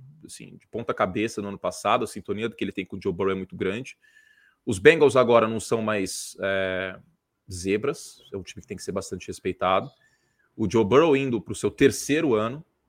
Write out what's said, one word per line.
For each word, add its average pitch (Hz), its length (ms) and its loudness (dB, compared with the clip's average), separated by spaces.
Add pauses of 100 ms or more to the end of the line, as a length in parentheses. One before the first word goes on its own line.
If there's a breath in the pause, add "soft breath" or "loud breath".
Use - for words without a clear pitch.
(240)
assim, - 320 -20
de - 120 -20
ponta - 240 -6
cabeça 104 480 -2
no 101 80 -6
ano 101 100 -10
passado, 104 460 -2
a - 20 -4
sintonia 107 440 -8
que - 120 -12
ele 101 100 -2
tem 95 120 -6
com - 120 -14
o 98 60 -14
Joe 98 100 -2
Burrow 95 200 -2
é 95 40 -4
muito 95 200 -10
grande. 98 400 -6 (680 soft breath)
Os 117 120 -2
Bengals 143 380 8
agora 117 320 6
não 113 100 -2
são 113 220 -2
mais, 107 600 -4
é, 95 560 -2 (520)
zebras, 98 680 -4 (120)
é - 60 -10
um 95 60 -10
time - 180 -18
que - 80 -18
tem 101 80 -12
que - 60 -16
ser 95 100 -8
bastante 95 340 -8
respeitado. 92 640 -2 (640)
O 107 160 -4
Joe 113 140 4
Burrow 139 320 6
indo 131 240 -2
pro 104 140 -12
seu - 160 -4
terceiro 139 640 2
ano, 117 280 -2 (260)